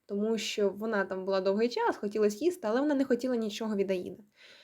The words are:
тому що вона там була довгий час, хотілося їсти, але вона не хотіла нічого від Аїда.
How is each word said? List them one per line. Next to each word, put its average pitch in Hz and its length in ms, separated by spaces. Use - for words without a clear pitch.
тому 214 320
що 208 300
вона 202 360
там 190 200
була 190 160
довгий 202 280
час, 440 280
хотілося 214 480
їсти, 349 240
але 233 120
вона 294 140
не 269 100
хотіла 247 320
нічого 220 400
від 196 140
Аїда. 190 320